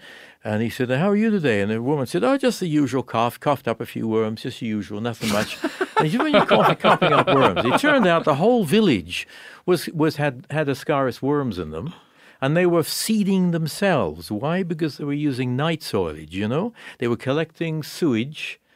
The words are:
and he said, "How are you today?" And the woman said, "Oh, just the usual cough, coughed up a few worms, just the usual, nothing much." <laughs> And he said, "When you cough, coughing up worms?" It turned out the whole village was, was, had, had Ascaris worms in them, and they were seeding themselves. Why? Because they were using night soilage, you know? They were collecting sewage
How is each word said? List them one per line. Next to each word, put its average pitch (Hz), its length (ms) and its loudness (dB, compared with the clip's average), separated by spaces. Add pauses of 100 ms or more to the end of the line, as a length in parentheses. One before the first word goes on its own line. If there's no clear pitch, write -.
(440)
and 107 180 0
he 117 60 0
said, 120 220 -2
"How 143 200 2
are 202 60 2
you 220 140 2
today?" 143 320 2
And 101 80 0
the 113 120 -2
woman 135 240 0
said, 175 180 -2
"Oh, 269 120 4
just 262 240 0
the 185 80 -2
usual 135 340 2
cough, 117 380 -2
coughed 143 260 0
up 113 140 -2
a 120 60 -8
few 113 200 -6
worms, 110 360 0
just 127 180 -8
the 123 60 -6
usual, 104 340 -4
nothing 113 320 -4
much." 104 300 -2
<laughs> - 40 -4 (320)
And - 80 4
he 156 60 0
said, 240 120 0
"When 302 100 -2
you - 100 6
cough, 190 340 2
coughing 180 360 4
up - 120 4
worms?" 127 380 4
It 120 160 2
turned 277 260 4
out 165 200 4
the 151 80 4
whole 220 320 4
village 131 600 2 (380)
was, 180 240 0
was, 156 280 0
had, 143 340 -2
had 151 180 -2
Ascaris 135 540 -2
worms 135 360 0
in 80 120 -6
them, 92 240 -8 (440)
and 139 160 0
they 180 120 4
were 170 180 4
seeding 190 680 0
themselves. 147 800 -2
Why? 143 320 -2
Because 165 360 -4
they 156 60 -8
were 143 100 -2
using 131 420 -2
night 156 240 -2
soilage, 80 520 -4
you 101 140 -4
know? 170 280 -2 (240)
They 123 100 -2
were 117 80 0
collecting 156 640 -4
sewage 139 800 -2 (160)